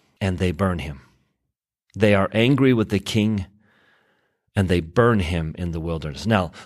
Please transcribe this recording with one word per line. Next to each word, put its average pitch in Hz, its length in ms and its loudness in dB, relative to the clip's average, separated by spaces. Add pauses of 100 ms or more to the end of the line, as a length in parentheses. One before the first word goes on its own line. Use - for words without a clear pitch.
(220)
and 92 160 -2
they 92 140 0
burn 90 280 -2
him. 73 220 -10 (920)
They 104 180 4
are 98 180 2
angry 127 420 4
with 110 160 0
the 101 100 0
king, 107 460 0 (1120)
and 95 140 0
they 90 100 2
burn 110 400 2
him 82 380 -4
in 87 140 -6
the 82 100 -8
wilderness. 80 440 -8
Now, 98 260 0 (140)